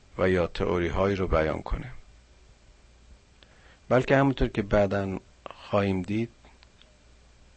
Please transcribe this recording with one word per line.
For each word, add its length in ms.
و 120
یا 160
تئوری‌هایی 680
رو 120
بیان 340
کنه، 300
بلکه 280
همونطور 320
که 140
بعداً 580
خواهیم 520
دید 280